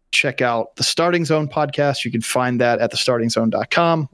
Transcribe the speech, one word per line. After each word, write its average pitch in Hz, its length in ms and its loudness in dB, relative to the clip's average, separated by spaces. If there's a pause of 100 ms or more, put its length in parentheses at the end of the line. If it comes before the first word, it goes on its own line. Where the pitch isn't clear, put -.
(100)
check - 300 -2
out 117 360 -2
the - 60 -6
Starting 170 420 0
Zone 151 240 0
podcast. 143 560 -2
You 117 60 -6
can 117 100 -2
find 123 400 0
that 120 200 2
at 117 100 0
the - 60 -10
starting 117 340 0
zone 113 200 2
dot 104 200 -2
com 165 440 2